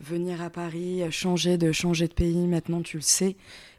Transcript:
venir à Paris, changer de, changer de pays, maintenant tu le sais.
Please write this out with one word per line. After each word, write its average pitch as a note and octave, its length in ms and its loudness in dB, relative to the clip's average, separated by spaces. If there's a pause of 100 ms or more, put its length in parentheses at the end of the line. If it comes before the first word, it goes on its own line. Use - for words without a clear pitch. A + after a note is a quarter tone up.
venir E3+ 420 -4
à E3+ 80 -8
Paris, F3 600 -4
changer F3+ 460 2
de, E3 160 2
changer E3+ 360 2
de - 60 -6
pays, F3 320 2
maintenant E3+ 360 0
tu - 160 -8
le C#3+ 40 -8
sais. F#3+ 340 2 (420)